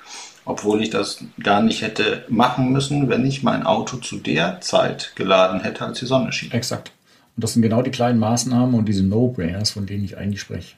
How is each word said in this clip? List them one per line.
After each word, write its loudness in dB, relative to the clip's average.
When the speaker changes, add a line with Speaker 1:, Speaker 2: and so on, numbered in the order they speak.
Speaker 1:
Obwohl 0
ich -2
das -4
gar 4
nicht 2
hätte -2
machen 2
müssen, 2
wenn 2
ich -2
mein 0
Auto 0
zu -10
der -2
Zeit 0
geladen 4
hätte, -6
als -8
die -8
Sonne 0
schien. -8
Speaker 2:
Exakt. -4
Und -6
das -2
sind 4
genau 4
die -2
kleinen 2
Maßnahmen 2
und 4
diese 2
No-Brainers, 0
von -6
denen -4
ich -10
eigentlich -4
spreche. -12